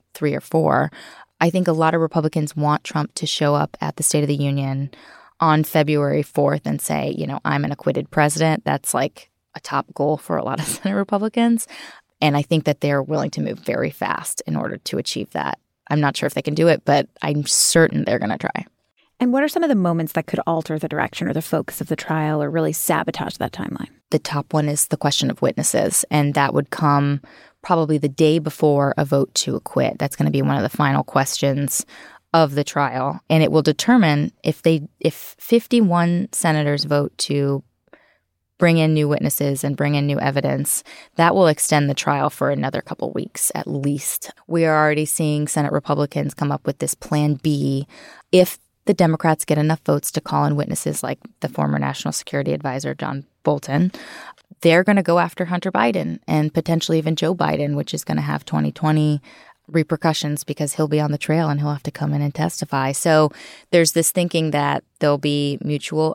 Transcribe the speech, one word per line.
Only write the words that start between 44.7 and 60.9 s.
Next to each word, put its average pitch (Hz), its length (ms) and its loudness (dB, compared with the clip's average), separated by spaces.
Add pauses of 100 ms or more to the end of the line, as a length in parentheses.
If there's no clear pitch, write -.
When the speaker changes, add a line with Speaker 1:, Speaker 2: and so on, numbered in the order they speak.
Speaker 1:
already 151 240 2
seeing 151 420 0
Senate 143 260 0
Republicans 147 600 -2
come 147 180 -2
up 139 140 -6
with - 140 -4
this - 140 -4
plan 151 420 0
B. 143 520 -2 (440)
If 180 280 4 (260)
the 208 80 4
Democrats 160 520 2
get 147 120 2
enough 156 260 0
votes 147 280 0
to 156 100 -4
call 147 240 0
in 147 100 0
witnesses - 480 -4
like - 160 -6 (200)
the - 100 -4
former 143 300 -2
National 135 340 -4
Security 139 400 -4
Advisor, 139 420 -6
John 139 300 -8 (180)
Bolton, 151 480 0 (720)
they're 170 220 6
gonna 202 200 4
go 170 160 2
after 170 260 -2
Hunter 175 260 -4
Biden 208 560 -2
and 151 260 0
potentially 165 440 0
even 160 180 0
Joe 160 200 -2
Biden, 151 400 0
which 147 180 -4
is 151 100 -4
gonna 156 180 -2
have 147 240 -4
twenty 151 260 -2
twenty 151 500 0 (460)
repercussions 156 760 -2
because 143 300 -6
he'll 156 140 0
be 151 120 0